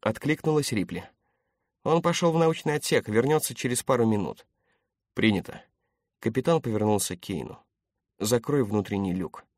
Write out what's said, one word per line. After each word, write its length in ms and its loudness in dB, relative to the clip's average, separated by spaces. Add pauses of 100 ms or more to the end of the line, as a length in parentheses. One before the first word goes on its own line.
Откликнулась 720 -2
Рипли. 360 -4 (760)
"Он 180 2
пошел 300 2
в 60 2
научный 360 2
отсек, 340 0
вернется 460 2
через 280 -2
пару 240 2
минут". 400 -2 (640)
"Принято". 500 0 (560)
Капитан 420 0
повернулся 560 0
к 40 -20
Кейну. 380 -8 (600)
"Закрой 460 0
внутренний 500 0
люк". 300 -6 (140)